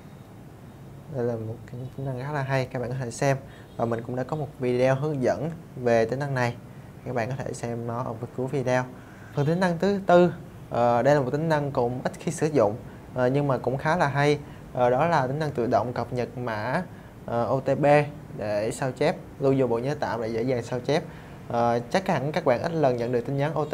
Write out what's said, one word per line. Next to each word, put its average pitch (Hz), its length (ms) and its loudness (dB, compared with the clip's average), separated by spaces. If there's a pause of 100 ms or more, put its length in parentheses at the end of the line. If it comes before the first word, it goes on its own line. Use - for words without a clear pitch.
(1160)
Đây 120 100 -2
là 120 100 0
một 110 200 -6 (160)
cái 123 100 -10 (160)
tính 135 80 -8
năng 127 160 -6
khá 139 100 -8
là 147 100 -2
hay, 131 240 0
các - 140 -6
bạn 117 100 -4
có 127 100 -4
thể 120 120 -6
xem. 135 260 0 (400)
Và 120 80 0
mình 117 220 0
cũng 123 80 -6
đã 127 80 -2
có 156 120 -4
một 151 120 -4 (120)
video 127 360 4
hướng 143 280 -2
dẫn 110 260 2 (260)
về 117 300 4
tính 127 140 -2
năng 143 160 -2
này. 120 200 0 (500)
Các 123 100 -6
bạn 117 140 0
có 131 140 -4
thể - 100 -6
xem 117 340 -6
nó 117 160 -4
ở 123 100 -6 (240)
cuối 131 100 -2
video. 127 360 2 (500)
Phần 143 120 0
tính 165 140 2
năng 175 180 2
thứ 196 280 2
tư, 175 280 8 (360)
ờ, 120 320 4
đây 139 140 6
là 147 60 6
một 127 100 -2
tính 156 180 0
năng 147 220 2
cũng 127 320 0
ít 175 160 -2
khi 175 120 -4
sử 147 160 0
dụng, 117 280 4 (380)
ờ, 127 140 2
nhưng 143 200 4
mà 127 100 2
cũng 127 200 0
khá 156 200 2
là 160 100 2
hay. 143 320 2 (340)
Ờ, 123 160 4
đó 135 180 4
là 151 200 4
tính 139 120 -2
năng 151 120 -2
tự 117 160 0
động 120 260 2
cập 117 200 -4
nhật 117 240 -4
mã, 123 460 -2 (420)
ờ, 117 200 0
O 127 140 0
T 135 160 -2
P 139 80 0 (540)
để 104 340 -2
sao 131 200 -4
chép, 151 240 0 (240)
lưu 139 180 4
vô 135 100 4
bộ 117 120 0
nhớ 131 200 -4
tạm 110 220 -2
để 110 60 -4
dễ 113 140 -2
dàng 123 220 0
sao 123 160 -4
chép. 147 240 0 (440)
Ờ, 120 320 2 (100)
chắc 190 180 0
hẳn 147 240 0
các 165 140 -2
bạn 131 160 4
ít 170 100 -2
lần 139 260 2
nhận 117 140 -2
được 120 140 0
tin 139 120 -2
nhắn 143 160 0
O 151 120 0
T 151 80 -4